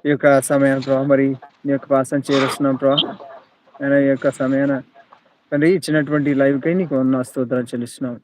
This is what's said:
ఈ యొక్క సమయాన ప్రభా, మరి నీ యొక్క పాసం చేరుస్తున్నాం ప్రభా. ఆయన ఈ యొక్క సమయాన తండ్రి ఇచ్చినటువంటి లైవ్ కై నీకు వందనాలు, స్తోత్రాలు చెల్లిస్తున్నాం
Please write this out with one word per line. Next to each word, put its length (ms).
ఈ 40
యొక్క 320
సమయాన 380
ప్రభా, 240
మరి 240
నీ 60
యొక్క 160
పాసం 340
చేరుస్తున్నాం 440
ప్రభా. 200
ఆయన 120
ఈ 140
యొక్క 220
సమయాన 440
తండ్రి 240
ఇచ్చినటువంటి 580
లైవ్ 280
కై 120
నీకు 220
వందనాలు, 280
స్తోత్రాలు 400
చెల్లిస్తున్నాం 600